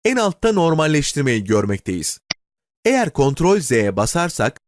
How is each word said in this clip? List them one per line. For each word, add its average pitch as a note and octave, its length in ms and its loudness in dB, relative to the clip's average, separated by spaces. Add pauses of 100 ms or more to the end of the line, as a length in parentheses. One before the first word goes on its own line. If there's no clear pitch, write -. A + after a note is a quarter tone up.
En B3+ 120 0
altta A3+ 360 0
normalleştirmeyi D#3 920 0
görmekteyiz. G2+ 760 -2 (640)
Eğer A#3+ 260 0
Ctrl D#3+ 500 0
Z'ye G#2+ 360 0
basarsak A#2 720 -2